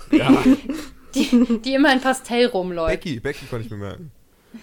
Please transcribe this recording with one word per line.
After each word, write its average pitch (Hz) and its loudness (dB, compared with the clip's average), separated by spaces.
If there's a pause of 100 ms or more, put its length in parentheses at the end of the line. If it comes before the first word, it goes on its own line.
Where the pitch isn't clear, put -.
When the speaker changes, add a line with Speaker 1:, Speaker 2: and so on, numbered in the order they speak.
(120)
Speaker 1:
Ja. 262 4 (840)
Speaker 2:
Die, 240 2
die 269 -2
immer 277 6
in 262 0
Pastell 247 0
rumläuft. 180 -2
Speaker 1:
Becky, 156 -4
Becky 135 -8
konnte 113 -8
ich 113 -14
mir 107 -12
merken. 101 -12 (520)